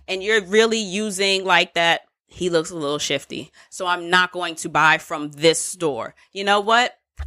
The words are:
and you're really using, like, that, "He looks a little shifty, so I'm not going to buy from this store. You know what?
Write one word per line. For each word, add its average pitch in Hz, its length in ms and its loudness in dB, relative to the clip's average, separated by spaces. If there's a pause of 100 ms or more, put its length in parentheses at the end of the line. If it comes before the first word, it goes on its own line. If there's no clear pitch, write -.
and 190 160 -4
you're 214 180 2
really 220 360 2
using, 196 680 -2
like, 175 300 2
that, 170 280 0 (240)
"He - 220 -6
looks 170 220 0
a 185 60 -12
little 147 220 -4
shifty, - 540 -6 (160)
so - 180 -10
I'm 175 220 -2
not 180 240 4
going 175 240 -6
to - 120 -10
buy 156 300 4
from 151 340 -8
this 160 280 4
store. 139 540 -6 (180)
You 196 120 -8
know 202 160 2
what? 226 360 2 (300)